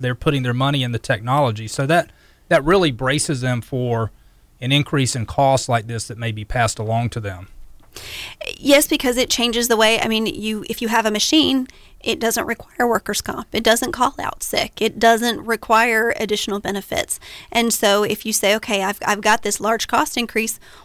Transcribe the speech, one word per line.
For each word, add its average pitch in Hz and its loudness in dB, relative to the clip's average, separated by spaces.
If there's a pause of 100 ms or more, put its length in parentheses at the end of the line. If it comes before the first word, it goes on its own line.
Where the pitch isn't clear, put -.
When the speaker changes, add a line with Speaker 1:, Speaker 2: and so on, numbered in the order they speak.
Speaker 1:
they're 127 -2
putting 139 0
their 123 0
money 139 0
in 120 -4
the 117 -2
technology. 117 0
So 139 -4
that, 160 2 (380)
that 151 4
really 175 4
braces 131 -2
them 123 0
for 120 -2 (500)
an 123 0
increase 139 2
in 117 -4
costs 135 2
like 117 0
this 113 -8
that 110 -12
may 117 -6
be 107 -8
passed 117 0
along 113 -2
to 117 -6
them. 92 -10 (1080)
Speaker 2:
Yes, 285 6
because 247 0
it 254 2
changes 240 0
the 233 4
way, 220 4
I - -2
mean, 220 0
you, 214 -4
if - -6
you 233 -2
have 226 2
a 220 2
machine, 262 2 (360)
it - -2
doesn't 226 0
require - -4
workers' 208 -2
comp. - -8
It 220 -2
doesn't 233 2
call 254 0
out - -8
sick. - -4
It 220 -2
doesn't 226 2
require 226 2
additional 208 -4
benefits. - -6 (320)
And 233 0
so 208 4
if 208 -4
you 220 -6
say, 202 2
"Okay, 214 -2
I've, 196 -4
I've 208 0
got 214 2
this 302 -4
large 220 -2
cost - 0
increase," 226 -4 (260)